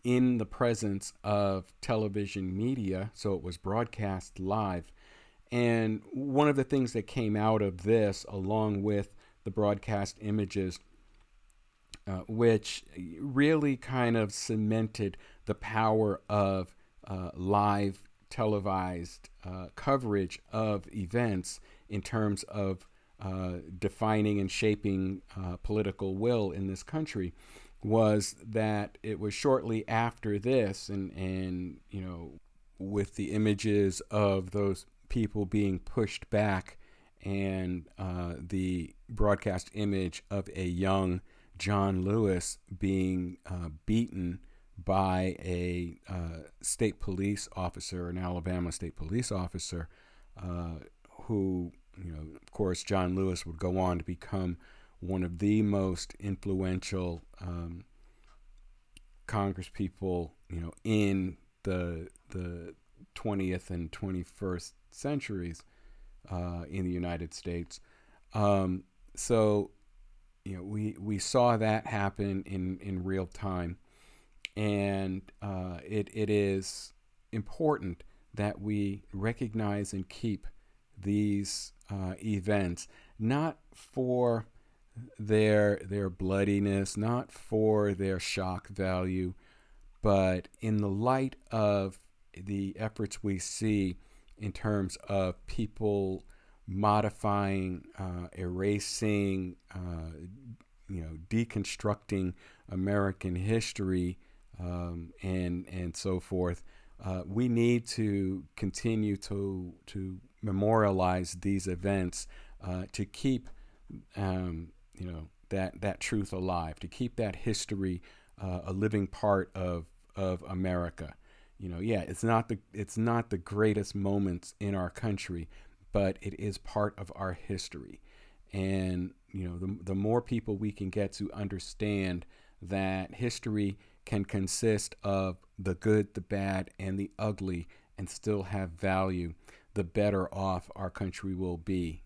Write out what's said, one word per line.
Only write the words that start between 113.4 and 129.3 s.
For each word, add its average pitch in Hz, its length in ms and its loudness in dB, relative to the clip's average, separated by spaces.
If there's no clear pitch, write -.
um, 92 540 -4
you 90 180 -10
know, 80 160 -10
that, 92 320 -4
that 98 180 -2
truth 101 320 -2
alive, 90 480 -2
to 87 80 -10
keep 120 280 -6
that 104 200 -2
history, 95 640 -2
uh, 92 240 -2
a 92 80 -4
living 101 340 2
part 98 480 2
of, 87 300 -2
of 92 320 -2
America. 87 680 -2
You 95 120 -8
know, 85 100 -6
yeah, 104 220 0
it's - 220 -8
not 113 240 4
the, 107 120 -4
it's 104 240 -8
not 117 340 2
the 101 80 -2
greatest 104 560 2
moments 98 640 0
in 101 160 -2
our 90 160 -2
country, 95 580 -4
but 98 300 2
it - 180 -8
is 101 200 -4
part 104 400 0
of 92 160 -10
our 92 180 -4
history. - 680 -8
And, 92 640 0